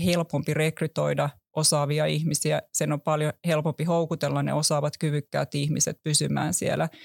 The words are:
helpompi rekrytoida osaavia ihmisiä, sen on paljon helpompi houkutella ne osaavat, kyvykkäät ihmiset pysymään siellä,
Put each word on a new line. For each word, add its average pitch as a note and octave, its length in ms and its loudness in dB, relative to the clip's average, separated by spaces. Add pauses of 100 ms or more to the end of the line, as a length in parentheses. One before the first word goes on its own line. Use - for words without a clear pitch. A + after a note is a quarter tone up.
helpompi E3+ 500 0
rekrytoida D3 760 0 (260)
osaavia D3+ 500 2
ihmisiä, D3+ 560 0 (100)
sen D3+ 200 0
on D3 80 -2
paljon D3+ 320 0 (140)
helpompi D#3 380 0
houkutella D#3 580 0
ne C#3 100 0
osaavat, D3 460 0
kyvykkäät D3 560 -2
ihmiset D3 480 0
pysymään C#3+ 520 0
siellä, - 340 -2 (160)